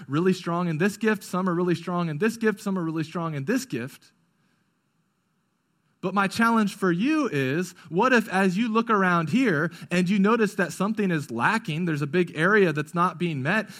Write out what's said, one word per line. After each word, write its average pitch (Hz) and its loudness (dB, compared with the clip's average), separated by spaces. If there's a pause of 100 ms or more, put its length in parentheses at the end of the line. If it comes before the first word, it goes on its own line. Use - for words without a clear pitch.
really 170 2
strong 175 -2
in 156 -2
this 202 0
gift, 214 0
some 185 -2
are 170 0
really 180 0
strong 175 -2
in 147 -6
this 226 0
gift, 214 -2
some 190 -4
are 170 -2
really 160 -2
strong 160 -6
in 135 -6
this 247 -2
gift. - -10 (1900)
But 185 -4
my 196 2
challenge 220 2
for 185 2
you 269 0
is, 143 -2 (160)
what 208 2
if 226 4
as 185 2
you 226 0
look 233 2
around 180 2
here 175 2 (180)
and 180 2
you 202 2
notice 208 4
that 165 -2
something 202 -2
is 139 -4
lacking, 170 -2
there's 151 -2
a 151 -2
big 175 -2
area 180 4
that's 151 -6
not 170 0
being 156 -4
met, 208 -2 (140)